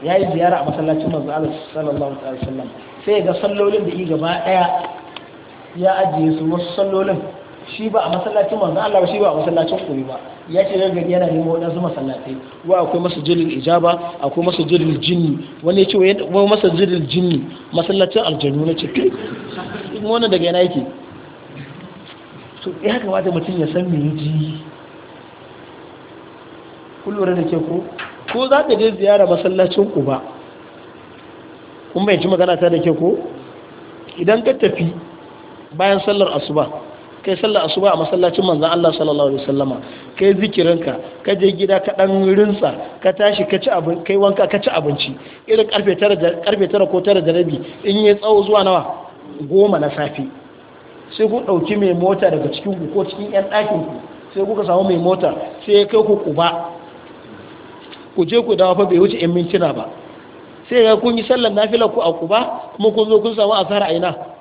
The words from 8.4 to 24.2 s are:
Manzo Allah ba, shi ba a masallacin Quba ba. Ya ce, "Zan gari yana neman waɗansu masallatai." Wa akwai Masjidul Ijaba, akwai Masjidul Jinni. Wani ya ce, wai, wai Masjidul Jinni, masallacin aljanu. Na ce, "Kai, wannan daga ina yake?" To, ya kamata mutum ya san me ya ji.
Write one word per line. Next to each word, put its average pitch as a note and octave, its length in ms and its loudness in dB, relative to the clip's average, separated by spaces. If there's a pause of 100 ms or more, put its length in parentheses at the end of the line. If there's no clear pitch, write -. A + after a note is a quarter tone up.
Manzo F3+ 200 0
Allah G3+ 220 2
ba, F3+ 60 2
shi G#3 120 -2
ba G3 120 4
a D3 40 -2
masallacin E3 420 0 (100)
Quba C3 200 -6
ba. C3 100 -10 (320)
Ya F3+ 140 2
ce, F#3+ 160 0
"Zan F#3+ 160 0
gari F3 160 -2
yana F3+ 160 2
neman D#3+ 200 0 (120)
waɗansu E3+ 220 -4
masallatai." C3+ 560 -6 (280)
Wa F3+ 140 2
akwai E3+ 240 -2
Masjidul E3 480 -2
Ijaba, E3+ 480 0 (240)
akwai D3+ 220 -2
Masjidul D#3+ 580 0
Jinni. E3 400 0 (180)
Wani F#3 220 2
ya F#3+ 60 2
ce, G#3+ 80 0
wai, F#3+ 180 4 (160)
wai G3+ 160 4
Masjidul F3+ 640 2
Jinni, E3+ 320 0 (300)
masallacin F#3+ 500 0
aljanu. D3 420 -2
Na E3 80 -2
ce, D#3+ 140 -6
"Kai, - 240 0 (920)
wannan A3 300 0
daga E3+ 160 0
ina F3+ 160 2
yake?" D#3+ 220 -2 (1800)
To, F#3 100 -8 (100)
ya A3 160 0
kamata F#3+ 320 -2
mutum F3 280 -4
ya D3+ 140 0
san F3+ 160 0
me D#3+ 80 0
ya D3 180 0
ji. D#3 440 -4 (2500)